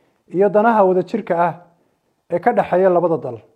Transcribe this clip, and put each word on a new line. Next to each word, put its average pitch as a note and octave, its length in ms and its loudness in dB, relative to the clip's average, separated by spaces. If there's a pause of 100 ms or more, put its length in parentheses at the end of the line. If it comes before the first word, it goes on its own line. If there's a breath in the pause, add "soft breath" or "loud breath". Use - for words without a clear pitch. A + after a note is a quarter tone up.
(320)
iyo G3 160 2
danaha G#3+ 320 2
wadajirka F#3 560 0
ah E3+ 180 -2 (800)
ee F3 80 -2
ka A#3+ 160 0
dhexeeya F#3 320 0
labada E3+ 320 0
dal. B2+ 160 -12 (200)